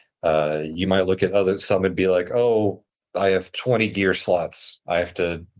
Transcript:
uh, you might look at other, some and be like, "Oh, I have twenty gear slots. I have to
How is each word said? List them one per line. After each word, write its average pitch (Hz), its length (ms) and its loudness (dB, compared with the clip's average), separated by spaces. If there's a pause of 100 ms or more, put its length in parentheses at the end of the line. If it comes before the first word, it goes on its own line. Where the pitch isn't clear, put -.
(240)
uh, 76 400 0
you 82 240 -4
might 95 180 2
look 92 160 0
at 95 100 2
other, 98 260 2
some 95 260 0
and 92 100 -2
be 92 140 2
like, 90 240 0
"Oh, 113 500 0 (320)
I 98 140 0
have 92 240 0
twenty 113 360 0
gear 95 260 2
slots. - 720 -4
I 87 100 0
have 87 160 -4
to 85 320 -4 (140)